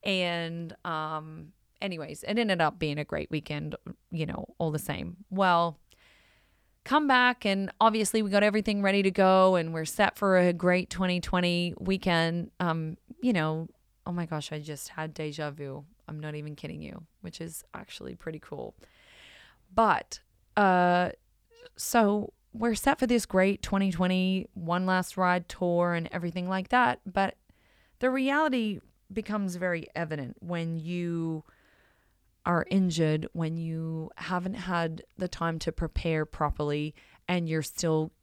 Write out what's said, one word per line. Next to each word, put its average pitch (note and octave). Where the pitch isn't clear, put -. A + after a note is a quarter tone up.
And, E3+
um, D#3
anyways, E3
it G#3+
ended G3
up D#3
being D3
a D3
great D3+
weekend, D3+
you D#3+
know, -
all D#3+
the D3+
same. -
Well, F3
come D4
back, B3
and G3
obviously A3
we G#3
got G3+
everything G#3
ready G3
to F#3+
go, F#3+
and E3
we're D#3+
set -
for F#3+
a F3+
great F3+
twenty F3+
twenty F3
weekend. F3
Um, E3
you A#3+
know, D#3+
oh F3+
my F3
gosh, D#3+
I D3+
just D3
had D#3
deja D3+
vu. C#3+
I'm D#3
not D3+
even D3+
kidding D3+
you, -
which E3+
is D#3+
actually -
pretty D#3+
cool. -
But, G#3
uh, F3+
so G#3
we're A3+
set C#4
for C4+
this A#3
great F#3+
twenty G3
twenty F#3
One F3
Last F#3
Ride F3+
tour F3
and E3
everything F3
like F#3+
that. B3
But G3
the B3
reality C4
becomes G3+
very F3
evident D#3
when E3
you E3
are F3
injured, D#3+
when E3
you D#3+
haven't F3+
had E3+
the F3+
time E3
to -
prepare D#3+
properly, D3
and F3
you're D#3+
still D#3+